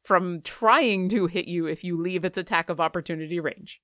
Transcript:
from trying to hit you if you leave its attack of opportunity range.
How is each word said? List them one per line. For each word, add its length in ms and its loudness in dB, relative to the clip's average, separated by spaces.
from 380 2
trying 680 4
to 160 2
hit 220 -4
you 180 -4
if 180 -6
you 160 -4
leave 240 -4
its 140 -4
attack 320 -2
of 100 -4
opportunity 600 -2
range. 440 -8